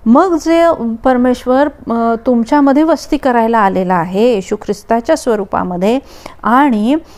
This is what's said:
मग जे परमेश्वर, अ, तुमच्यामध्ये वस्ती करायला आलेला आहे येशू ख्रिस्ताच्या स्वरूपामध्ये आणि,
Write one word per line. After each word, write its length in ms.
मग 400
जे 220
परमेश्वर, 640
अ, 240
तुमच्यामध्ये 580
वस्ती 340
करायला 400
आलेला 380
आहे 380
येशू 220
ख्रिस्ताच्या 600
स्वरूपामध्ये 840
आणि, 540